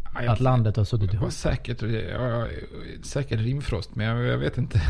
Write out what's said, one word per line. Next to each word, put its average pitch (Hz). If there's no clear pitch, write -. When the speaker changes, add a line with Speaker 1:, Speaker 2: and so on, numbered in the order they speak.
Speaker 1:
Ja, 123
jag 117
Speaker 2:
att 101
landet 123
har 107
suttit 104
Speaker 1:
det 107
var 101
Speaker 2:
ihop? 170
Speaker 1:
säkert, 127
ja, 113
ja, 117
säkert 135
rimfrost, 123
men 107
jag, 120
jag 123
vet -
inte. 120